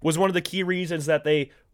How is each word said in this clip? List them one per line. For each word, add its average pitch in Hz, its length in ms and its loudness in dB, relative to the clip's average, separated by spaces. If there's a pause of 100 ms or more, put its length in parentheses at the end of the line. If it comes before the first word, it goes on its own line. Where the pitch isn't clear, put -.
was 156 160 0
one 190 120 4
of 185 40 -2
the 175 80 0
key 185 220 -4
reasons 175 420 -4
that 151 180 2
they 151 280 0 (220)